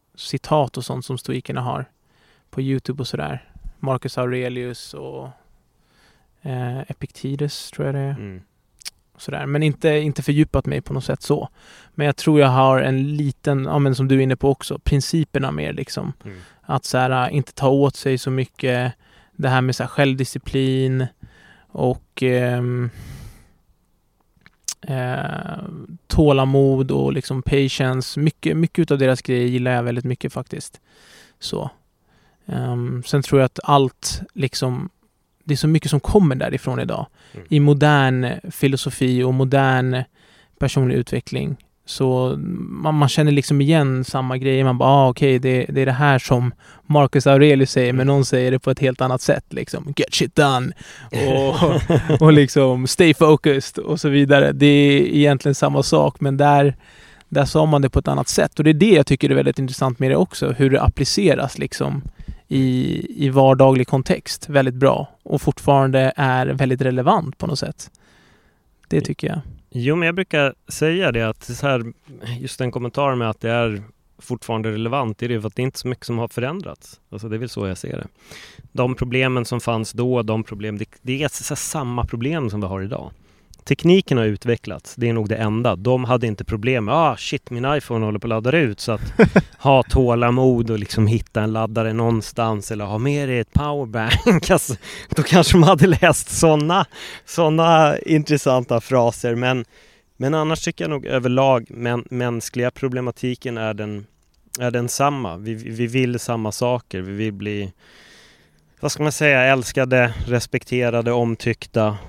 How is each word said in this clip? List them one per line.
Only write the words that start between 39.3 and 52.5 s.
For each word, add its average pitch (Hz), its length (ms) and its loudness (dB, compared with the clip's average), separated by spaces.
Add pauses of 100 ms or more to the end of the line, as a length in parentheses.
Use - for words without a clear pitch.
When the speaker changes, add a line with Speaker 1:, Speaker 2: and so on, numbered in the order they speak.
Speaker 1:
modern 127 680 2 (560)
personlig 135 360 0
utveckling. 131 600 -4 (300)
Så 127 500 -2 (220)
man, - 380 -4
man 143 140 4
känner 151 220 2
liksom 143 300 2
igen 139 420 2
samma 131 340 -4
grejer. 135 260 0
Man 127 140 2
bara, 127 120 4
ah, 135 200 6
okej, 131 300 2
det, 127 300 0
det 139 120 -2
är 135 40 0
det 131 60 0
här 135 280 2
som 123 340 0 (320)
Marcus 143 420 4
Aurelius 139 440 6
säger, 123 220 2
men 127 80 0
Speaker 2:
Mm. 139 140 4
Speaker 1:
någon 139 100 4
säger 127 260 0
det 131 80 0
på 135 120 -2
ett 127 80 -4
helt 131 220 0
annat 127 200 -2
sätt, 127 280 0
liksom. 139 480 -8
"Get - 160 -2
shit - 220 -2
done." 135 360 2 (400)
Och, 135 1080 2
Speaker 2:
<laughs> - 0 -
Speaker 1:
och 156 120 8
liksom, 131 540 4